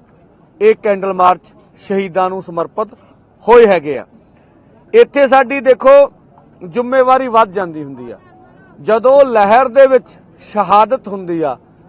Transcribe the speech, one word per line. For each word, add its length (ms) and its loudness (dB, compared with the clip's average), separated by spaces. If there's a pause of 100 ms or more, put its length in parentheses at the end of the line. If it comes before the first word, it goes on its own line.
(600)
ਇਹ 220 2
ਕੈਂਡਲ 300 -4
ਮਾਰਚ 400 -2 (280)
ਸ਼ਹੀਦਾਂ 480 -6
ਨੂੰ 120 -12
ਸਮਰਪਿਤ 520 -10 (520)
ਹੋਏ 220 6
ਹੈਗੇ 300 -2
ਆ। 80 -14 (880)
ਇੱਥੇ 340 2
ਸਾਡੀ 320 0
ਦੇਖੋ 360 2 (680)
ਜ਼ਿੰਮੇਵਾਰੀ 680 -2
ਵੱਧ 240 0
ਜਾਂਦੀ 320 -10
ਹੁੰਦੀ 280 -18
ਆ। 60 -20 (640)
ਜਦੋਂ 460 2
ਲਹਿਰ 420 0
ਦੇ 200 4
ਵਿੱਚ 300 -2 (260)
ਸ਼ਹਾਦਤ 640 -2
ਹੁੰਦੀ 340 -10
ਆ, 160 -6 (320)